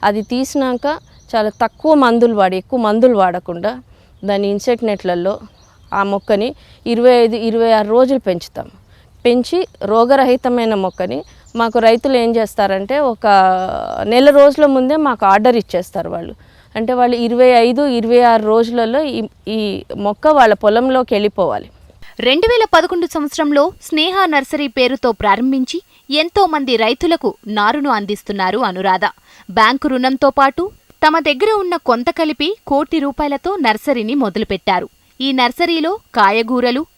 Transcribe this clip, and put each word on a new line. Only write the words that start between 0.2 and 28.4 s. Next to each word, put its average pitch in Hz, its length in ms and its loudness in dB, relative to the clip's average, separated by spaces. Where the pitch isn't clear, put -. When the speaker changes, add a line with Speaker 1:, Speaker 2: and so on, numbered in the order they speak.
Speaker 1:
తీసినాక 262 760 -4
చాలా 214 120 0
తక్కువ 240 460 0
మందులు 233 400 4
వాడి, 190 220 2
ఎక్కువ 247 240 -4
మందులు 226 360 2
వాడకుండా 185 680 -2
దాని 202 240 -2
ఇన్సెక్ట్ 226 360 -2
నెట్లలో 190 540 -4
ఆ 196 80 0
మొక్కని 202 520 -2
ఇరవై 240 260 4
ఐదు, 233 240 4
ఇరవై 226 360 0
ఆరు 214 160 2
రోజులు 254 300 2
పెంచుతాం. - 520 -8
పెంచి 247 440 0
రోగరహితమైన 240 920 2
మొక్కని 190 480 -6
మాకు 233 220 0
రైతులు 233 380 2
ఏం 233 200 0
చేస్తారంటే 202 640 -2
ఒక 247 280 -2
నెల 247 280 4
రోజుల 285 360 6
ముందే 269 300 2
మాకు 277 300 0
ఆర్డర్ 214 300 4
ఇచ్చేస్తారు 185 540 -6
వాళ్ళు. 170 240 -10
అంటే 226 160 -4
వాళ్ళు 247 240 2
ఇరవై 240 320 2
ఐదు, 247 380 4
ఇరవై 240 340 2
ఆరు 233 220 4
రోజులలో 233 600 0
ఈ, 240 200 -4
ఈ 208 360 -6
మొక్క 202 320 -2
వాళ్ళ 247 260 6
పొలంలోకి 247 600 0
వెళ్ళిపోవాలి. 196 560 -2
Speaker 2:
రెండు 285 260 2
వేల 453 180 2
పదకొండు 339 320 2
సంవత్సరంలో 294 680 -2
స్నేహ 359 440 -2
నర్సరీ 294 420 -2
పేరుతో 247 440 -2
ప్రారంభించి, 254 680 -2
ఎంతో 330 360 0
మంది 277 300 -2
రైతులకు 226 580 -2
నారును 220 440 -2
అందిస్తున్నారు 202 680 -4